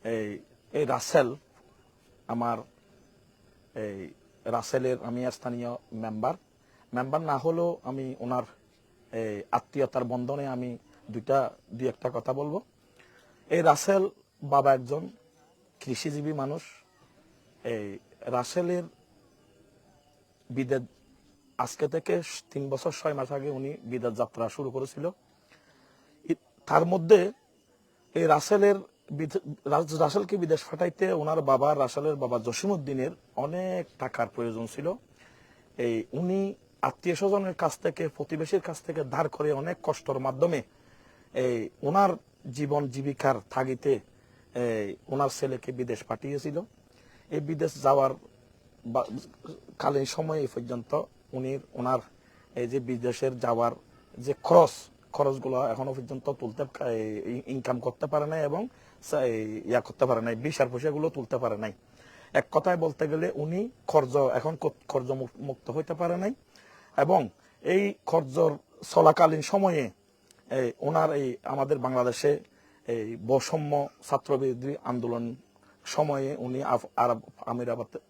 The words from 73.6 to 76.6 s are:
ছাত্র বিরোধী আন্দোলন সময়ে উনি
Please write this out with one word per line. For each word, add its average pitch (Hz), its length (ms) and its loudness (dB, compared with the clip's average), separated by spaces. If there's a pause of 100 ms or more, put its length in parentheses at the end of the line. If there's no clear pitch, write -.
ছাত্র 139 300 0
বিরোধী 131 360 -2 (100)
আন্দোলন 117 520 -4 (480)
সময়ে 143 520 -2
উনি 127 260 -6